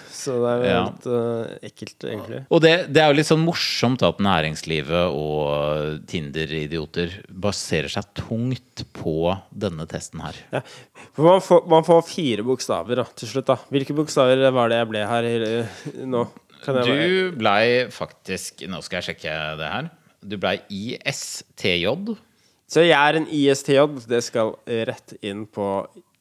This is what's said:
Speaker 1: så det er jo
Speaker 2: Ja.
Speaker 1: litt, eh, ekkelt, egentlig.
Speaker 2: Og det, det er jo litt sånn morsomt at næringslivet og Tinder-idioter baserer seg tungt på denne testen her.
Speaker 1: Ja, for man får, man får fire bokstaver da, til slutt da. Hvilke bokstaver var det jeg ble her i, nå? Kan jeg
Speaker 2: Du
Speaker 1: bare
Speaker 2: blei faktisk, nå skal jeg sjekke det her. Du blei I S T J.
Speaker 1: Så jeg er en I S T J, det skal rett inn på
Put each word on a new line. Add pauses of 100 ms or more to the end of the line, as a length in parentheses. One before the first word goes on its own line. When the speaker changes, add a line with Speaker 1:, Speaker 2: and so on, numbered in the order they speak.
Speaker 1:
så
det
er
jo
Speaker 2:
Ja.
Speaker 1:
litt,
eh,
ekkelt,
egentlig. (100)
Speaker 2:
Og
det, (180)
det
er
jo
litt
sånn
morsomt
at
næringslivet
og
Tinder-idioter (160)
baserer
seg (120)
tungt
på (420)
denne
testen
her. (140)
Speaker 1:
Ja, (520)
for
man
får,
man
får
fire
bokstaver
da,
til
slutt
da. (140)
Hvilke
bokstaver
var
det
jeg
ble
her
i, (380)
nå? (360)
Kan
jeg
Speaker 2:
Du
Speaker 1:
bare
Speaker 2:
blei (220)
faktisk,
nå
skal
jeg
sjekke
det
her. (360)
Du
blei (120)
I
S (120)
T
J. (520)
Speaker 1:
Så
jeg
er
en
I
S
T
J, (240)
det
skal (160)
rett
inn
på (540)